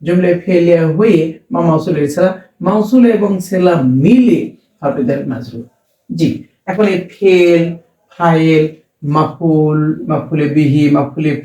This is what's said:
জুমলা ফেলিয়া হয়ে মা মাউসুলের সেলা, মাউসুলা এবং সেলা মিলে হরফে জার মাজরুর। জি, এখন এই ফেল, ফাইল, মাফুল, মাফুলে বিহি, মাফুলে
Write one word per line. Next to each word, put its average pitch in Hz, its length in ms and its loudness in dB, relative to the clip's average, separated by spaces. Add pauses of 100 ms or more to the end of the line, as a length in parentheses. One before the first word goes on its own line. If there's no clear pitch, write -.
জুমলা 175 440 0
ফেলিয়া 170 400 2
হয়ে 165 520 0 (120)
মা 170 100 -4
মাউসুলের 156 480 0
সেলা, 185 300 -2 (220)
মাউসুলা 214 480 2
এবং 202 320 0
সেলা 180 420 0
মিলে 160 720 2 (260)
হরফে 139 220 -4
জার 139 220 -4
মাজরুর। 117 380 -10 (460)
জি, 156 340 -4 (220)
এখন 190 180 -2
এই 190 160 0 (100)
ফেল, 175 520 2 (560)
ফাইল, 160 500 2 (340)
মাফুল, 156 760 0 (300)
মাফুলে 147 400 -4
বিহি, 147 420 2
মাফুলে 147 540 -2